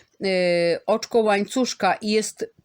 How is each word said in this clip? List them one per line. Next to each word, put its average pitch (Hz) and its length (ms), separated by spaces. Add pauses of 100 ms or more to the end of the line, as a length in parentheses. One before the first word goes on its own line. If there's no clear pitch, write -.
(260)
y, 175 600
oczko 220 340
łańcuszka 208 760
i 214 180
jest 214 420 (120)